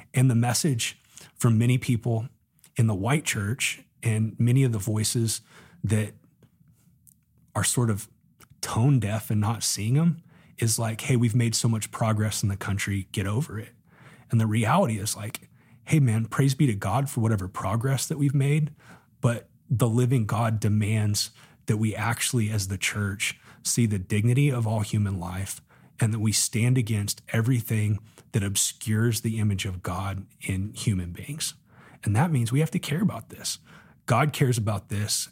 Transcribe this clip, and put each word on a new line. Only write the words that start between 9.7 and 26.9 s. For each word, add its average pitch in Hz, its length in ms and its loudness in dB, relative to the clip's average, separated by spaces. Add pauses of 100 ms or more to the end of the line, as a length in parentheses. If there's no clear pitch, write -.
them 165 280 2 (360)
is 113 200 0
like, 110 240 -4
"Hey, - 140 0
we've 117 200 2
made 117 200 2
so - 120 0
much 110 240 -2
progress 107 520 0
in 104 60 2
the 98 80 -2
country, 98 540 -4
get 101 140 -4
over 104 320 -4
it." - 160 -12 (560)
And 113 120 4
the 113 60 2
reality 113 520 2
is, 101 160 -4
like, - 340 -10 (360)
"Hey, 160 140 4
man, 113 260 2
praise 135 300 0
be 151 120 2
to 110 80 2
God 117 340 -2
for - 120 -4
whatever 107 260 0
progress 120 600 -2
that - 100 -4
we've 143 180 2
made, 143 360 2 (500)
but 117 280 -2 (200)
the 120 180 2
living 120 380 2
God 110 340 0
demands 104 720 0 (360)
that 107 100 2
we 110 180 0
actually, 113 540 -2
as 104 180 -2
the 98 100 -4
church, - 640 -4 (240)
see - 220 0
the 107 140 0
dignity 120 500 2
of 120 160 -2
all 110 160 0
human 101 380 0
life 90 420 -8 (380)
and 110 140 2
that 113 60 -4
we 107 120 0
stand 120 460 2
against 104 440 -2 (100)